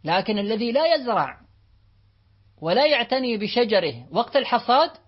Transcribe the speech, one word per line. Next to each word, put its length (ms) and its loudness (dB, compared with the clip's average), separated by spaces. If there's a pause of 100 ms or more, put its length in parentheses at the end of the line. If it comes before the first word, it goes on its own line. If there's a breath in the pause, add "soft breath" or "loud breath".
لكن 340 0
الذي 340 -2
لا 220 2
يزرع 460 -2 (1200)
ولا 260 2
يعتني 500 0
بشجره 720 -2
وقت 260 -2
الحصاد 540 2 (180)